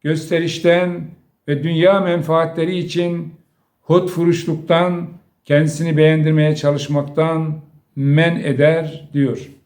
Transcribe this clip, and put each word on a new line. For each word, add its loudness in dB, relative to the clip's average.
gösterişten 0
ve -4
dünya 4
menfaatleri -2
için -4
hot 2
furuşluktan, 0
kendisini 0
beğendirmeye 4
çalışmaktan -2
men 2
eder 0
diyor. -2